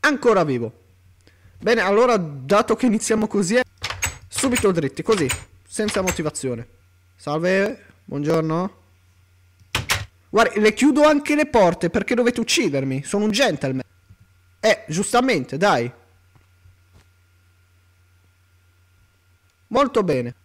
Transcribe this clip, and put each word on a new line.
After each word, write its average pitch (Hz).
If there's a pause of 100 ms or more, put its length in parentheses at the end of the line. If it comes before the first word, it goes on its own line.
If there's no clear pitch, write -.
Ancora 233
vivo. 120 (840)
Bene, 226
allora, 214
dato 165
che -
iniziamo 220
così, 196
eh, 247 (640)
subito 240
dritti, 160
così, 190 (400)
senza 208
motivazione. 151 (480)
Salve, 185 (180)
buongiorno. 160 (1500)
Guardi, 214
le 214
chiudo 277
anche 294
le 294
porte, 185
perché 208
dovete 240
uccidermi? 139
Sono 202
un 214
gentleman. 156 (760)
Eh, 214
giustamente, 196
dai. 147 (3750)
Molto 247
bene. 127 (100)